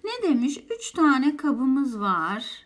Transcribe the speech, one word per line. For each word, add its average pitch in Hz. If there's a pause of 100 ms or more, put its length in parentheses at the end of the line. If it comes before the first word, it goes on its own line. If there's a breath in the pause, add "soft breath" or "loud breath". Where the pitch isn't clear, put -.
Ne 440
demiş? 262 (200)
Üç -
tane 294
kabımız 262
var. 190 (200)